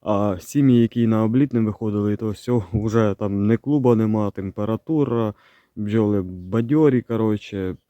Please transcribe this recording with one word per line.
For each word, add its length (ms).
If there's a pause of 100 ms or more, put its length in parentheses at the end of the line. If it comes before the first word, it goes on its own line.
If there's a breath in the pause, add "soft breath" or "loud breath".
А 380
сім'ї, 420
які 240
на 180
обліт 280
не 80
виходили, 560
то 140
все, 320 (100)
вже 460
там 280
не 100
клуба 400
нема, 340
температура, 1040 (420 soft breath)
бджоли 460
бадьорі, 800
коротше. 720 (140)